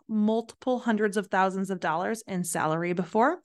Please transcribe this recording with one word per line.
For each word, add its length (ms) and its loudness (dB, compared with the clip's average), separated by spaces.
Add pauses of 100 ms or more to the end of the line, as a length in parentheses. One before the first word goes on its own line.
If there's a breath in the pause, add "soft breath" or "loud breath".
multiple 720 0
hundreds 400 0
of 80 -4
thousands 420 0
of 100 -4
dollars 480 -2
in 160 -4
salary 520 0
before 500 0